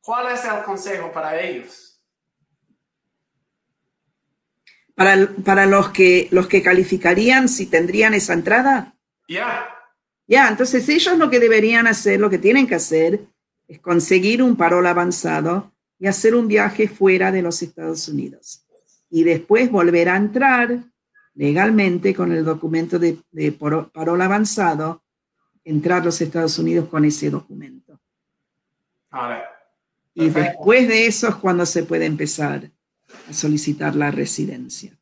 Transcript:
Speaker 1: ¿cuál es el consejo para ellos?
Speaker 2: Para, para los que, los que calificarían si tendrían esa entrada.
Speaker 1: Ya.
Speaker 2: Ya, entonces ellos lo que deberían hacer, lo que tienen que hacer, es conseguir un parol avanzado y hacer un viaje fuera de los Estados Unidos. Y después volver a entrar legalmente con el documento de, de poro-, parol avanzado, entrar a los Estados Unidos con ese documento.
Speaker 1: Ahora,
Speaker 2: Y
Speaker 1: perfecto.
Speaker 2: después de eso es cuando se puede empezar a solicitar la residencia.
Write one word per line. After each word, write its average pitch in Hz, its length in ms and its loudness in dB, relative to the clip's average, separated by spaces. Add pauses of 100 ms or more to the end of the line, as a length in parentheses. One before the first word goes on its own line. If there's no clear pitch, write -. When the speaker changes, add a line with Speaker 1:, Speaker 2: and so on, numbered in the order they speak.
Speaker 1:
¿cuál 247 320 -6
es 247 120 -8
el 214 180 -6
consejo 196 480 -10
para 160 300 -6
ellos? - 600 -14 (3000)
Speaker 2:
Para, 190 340 4 (160)
para 196 220 4
los 196 220 4
que, 180 420 4
los 180 160 2
que 185 160 2
calificarían 185 880 2
si - 180 -2
tendrían 196 480 2
esa 185 200 0
entrada. 226 600 0 (320)
Speaker 1:
Ya. 202 400 -8 (640)
Speaker 2:
Ya, 262 180 6
entonces 240 420 0
ellos 339 300 2
lo 311 100 2
que 247 120 2
deberían 233 480 4
hacer, 202 320 0
lo 208 100 2
que 185 80 -2
tienen 233 300 4
que 175 80 -2
hacer, 165 460 0 (440)
es 156 140 -20
conseguir 185 600 2
un 254 140 4
parol 175 320 2
avanzado 175 840 -2 (260)
y 190 80 -4
hacer 220 300 2
un 233 100 2
viaje 208 400 0
fuera 190 460 2
de 185 100 0
los 170 180 -4
Estados 160 460 -10
Unidos. - 580 -10 (460)
Y 165 140 2
después 202 440 2
volver 175 420 2
a 185 60 0
entrar 240 640 0 (580)
legalmente 185 800 0
con 180 160 -2
el 165 140 -2
documento 165 520 -4
de, 165 220 0 (140)
de 151 180 -4
poro-, 151 400 -6
parol 170 320 -2
avanzado, 185 800 -2 (640)
entrar 165 360 -2
a 170 40 -6
los 170 160 -2
Estados 160 400 -4
Unidos 165 280 -2
con 151 160 0
ese 147 240 0
documento. 143 680 -12 (1120)
Speaker 1:
Ahora, 120 340 -10 (680)
Speaker 2:
Y 160 160 0
Speaker 1:
perfecto. 156 280 -2
Speaker 2:
después 240 280 4
de 220 220 2
eso 226 180 -2
es 208 80 -2
cuando 175 320 -2
se 170 160 -4
puede 165 240 -4
empezar 147 640 -6 (580)
a 143 40 -16
solicitar 151 640 -4
la 147 160 -2
residencia. 143 880 -8